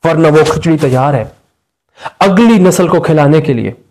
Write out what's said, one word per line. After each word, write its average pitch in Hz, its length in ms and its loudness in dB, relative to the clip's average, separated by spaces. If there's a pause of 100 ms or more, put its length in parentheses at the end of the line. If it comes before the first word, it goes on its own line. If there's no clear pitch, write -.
वरना 160 260 0
वो 151 160 4
खिचड़ी 160 320 -2
तैयार 135 380 -2
है 110 160 -8 (880)
अगली 208 380 2
नस्ल 180 280 0
को 165 140 0
खिलाने 151 400 0
के 143 120 -4
लिए। 110 220 -6 (160)